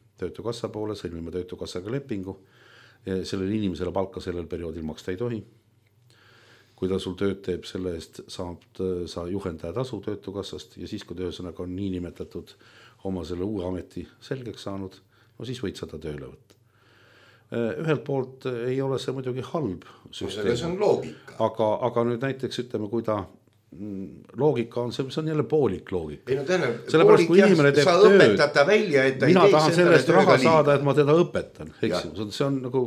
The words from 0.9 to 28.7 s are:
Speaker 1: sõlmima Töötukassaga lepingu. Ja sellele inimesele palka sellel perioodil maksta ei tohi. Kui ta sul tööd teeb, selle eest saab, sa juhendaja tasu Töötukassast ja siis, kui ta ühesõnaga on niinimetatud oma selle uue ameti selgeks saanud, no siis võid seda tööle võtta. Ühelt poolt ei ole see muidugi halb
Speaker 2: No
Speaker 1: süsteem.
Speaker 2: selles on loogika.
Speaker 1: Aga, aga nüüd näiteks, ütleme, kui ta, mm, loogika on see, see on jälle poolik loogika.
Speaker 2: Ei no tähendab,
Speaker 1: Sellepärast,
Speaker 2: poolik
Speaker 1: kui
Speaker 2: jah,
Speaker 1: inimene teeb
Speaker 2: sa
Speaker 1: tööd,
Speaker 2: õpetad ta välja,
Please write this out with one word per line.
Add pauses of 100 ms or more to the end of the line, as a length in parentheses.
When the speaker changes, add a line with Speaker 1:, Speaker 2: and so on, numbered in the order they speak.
Speaker 1:
sõlmima
Töötukassaga
lepingu. (720)
Ja
sellele
inimesele
palka
sellel
perioodil
maksta
ei
tohi. (1400)
Kui
ta
sul
tööd
teeb,
selle
eest
saab, (480)
sa
juhendaja
tasu
Töötukassast
ja
siis,
kui
ta
ühesõnaga
on
niinimetatud (520)
oma
selle
uue
ameti (160)
selgeks
saanud, (380)
no
siis
võid
seda
tööle
võtta. (920)
Ühelt
poolt
ei
ole
see
muidugi
halb
Speaker 2:
No
Speaker 1:
süsteem.
Speaker 2:
selles
on
loogika.
Speaker 1:
Aga, (180)
aga
nüüd
näiteks,
ütleme,
kui
ta, (500)
mm,
loogika
on
see,
see
on
jälle
poolik
loogika.
Speaker 2:
Ei
no
tähendab,
Speaker 1:
Sellepärast,
Speaker 2:
poolik
Speaker 1:
kui
Speaker 2:
jah,
Speaker 1:
inimene
teeb
Speaker 2:
sa
Speaker 1:
tööd,
Speaker 2:
õpetad
ta
välja,